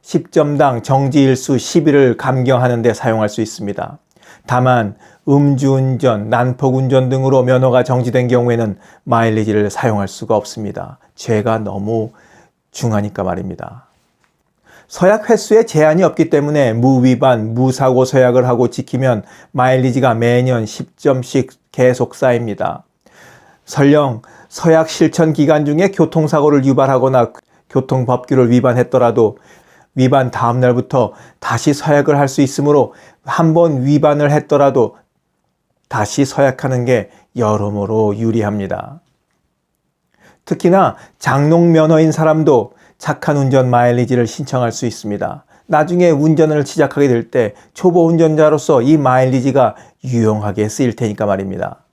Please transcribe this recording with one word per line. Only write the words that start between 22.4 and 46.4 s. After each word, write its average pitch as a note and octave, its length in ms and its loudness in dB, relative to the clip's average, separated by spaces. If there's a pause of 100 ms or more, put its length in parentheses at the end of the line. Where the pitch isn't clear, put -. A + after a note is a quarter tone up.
설령 C#3+ 560 0 (260)
서약 D#3+ 400 0
실천 D#3+ 460 0
기간 D3+ 320 2
중에 E3+ 260 0
교통사고를 D3+ 720 0
유발하거나 C3 680 2 (360)
교통법규를 B2+ 840 0
위반했더라도 A#2+ 840 2 (580)
위반 C3 360 2
다음 A#2+ 300 -2
날부터 B2 520 0 (260)
다시 C#3 360 -4
서약을 D3 440 0
할 C#3 100 0
수 C#3 120 -4
있으므로 C#3+ 540 0 (300)
한 D#3+ 280 0
번 D#3 320 0
위반을 D3 460 2
했더라도 C#3 640 0 (920)
다시 B2 360 -2
서약하는 C3 600 -2
게 A#2 240 0 (260)
여러모로 G#2+ 800 -2
유리합니다. G#2 840 -6 (1500)
특히나 F3 500 0 (220)
장롱 D#3+ 540 2
면허인 D#3+ 400 4
사람도 D#3 600 2 (240)
착한 - 400 -4
운전 C3+ 320 2
마일리지를 B2 580 2
신청할 B2+ 460 -6
수 B2 140 -8
있습니다. G#2 580 -8 (220)
나중에 F3 440 2
운전을 D3+ 540 2